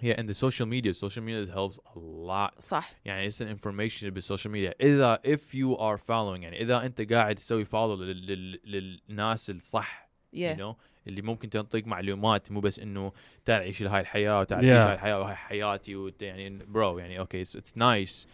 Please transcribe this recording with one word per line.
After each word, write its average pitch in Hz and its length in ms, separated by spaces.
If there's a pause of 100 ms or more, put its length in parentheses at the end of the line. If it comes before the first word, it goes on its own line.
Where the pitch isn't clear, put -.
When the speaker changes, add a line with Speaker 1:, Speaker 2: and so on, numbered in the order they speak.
Speaker 1:
Yeah, 117 140
and 117 60
the 107 120
social 127 320
media, 113 320
social 101 240
media 107 320
helps 95 240
a - 200 (300)
lot. 98 300
Speaker 2:
صح. - 360 (100)
Speaker 1:
يعني، 98 260
it's 104 40
an 107 240
information 104 460
بالسوشيال 98 480
ميديا. 98 280
إذا، 135 460
if 147 280
you 131 240
are 107 220
following، 104 420
يعني، 85 200
إذا 120 240
أنت 113 260
قاعد 107 220
تسوي 110 300
follow 110 340
لل-، 92 280
لل-، 92 340 (480)
للناس 107 420
الصح، - 580 (280)
Speaker 2:
Yeah. - 20
Speaker 1:
you 160 220
know، 107 140 (320)
اللي 98 160
ممكن 113 280
تنطيك 110 360
معلومات، 101 640
مو 104 80
بس 101 180
إنه 98 340 (320)
تعال 110 180
عيش 95 200
هاي 98 180
الحياة، 104 400
وتعال 95 240
Speaker 3:
Yeah. 131 40
Speaker 1:
عيش 123 140
هاي 104 120
الحياة، 98 260
وهاي 98 140
حياتي، 101 600
وت-، 95 260
يعني، 98 360
bro، 101 400
يعني، 90 260
okay, 92 220
it's, - 120
it's - 120
nice. 113 640